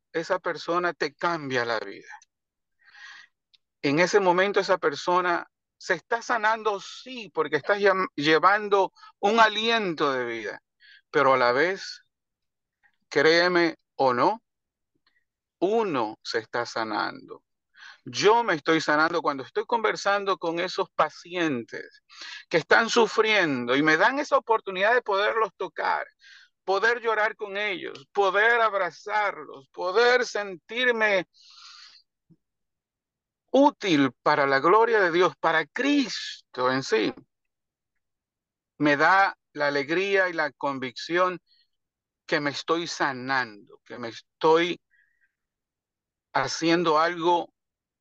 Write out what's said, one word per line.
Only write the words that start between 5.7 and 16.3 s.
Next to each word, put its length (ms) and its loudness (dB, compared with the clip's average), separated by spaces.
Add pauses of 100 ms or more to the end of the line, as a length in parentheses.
se 180 -4
está 260 -6
sanando, 580 -2
sí, 540 -16
porque 240 -2
estás 220 -2
llam-, 360 2
llevando 800 2 (260)
un 220 2
aliento 720 2
de 100 -2
vida, 380 -8 (500)
pero 220 4
a 40 4
la 140 4
vez, 540 -2 (1040)
créeme 640 2 (200)
o 180 2
no, 280 0 (1160)
uno 640 -2
se 160 -6